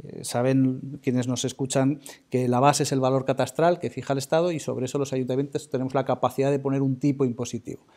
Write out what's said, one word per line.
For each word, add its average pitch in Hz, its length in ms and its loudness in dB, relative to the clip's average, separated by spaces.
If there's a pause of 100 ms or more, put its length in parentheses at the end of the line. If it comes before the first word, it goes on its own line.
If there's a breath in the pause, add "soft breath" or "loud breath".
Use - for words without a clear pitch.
Eh, - 200 -14
saben 131 800 0
quienes 123 260 0
nos 123 160 -2
escuchan 135 580 0 (280 loud breath)
que 127 180 0
la 123 120 4
base 143 240 4
es - 80 -2
el 135 80 0
valor 131 260 2
catastral 156 540 2
que 147 100 -4
fija - 240 -6
el 139 60 0
Estado 165 320 0
y 160 80 -4
sobre 123 260 -4
eso 127 140 -4
los 139 120 -2
ayuntamientos 131 600 -2
tenemos 127 240 -2
la 135 100 2
capacidad 135 460 0
de 143 80 2
poner 139 240 0
un 135 160 0
tipo 139 260 2
impositivo, 117 560 -6 (160 soft breath)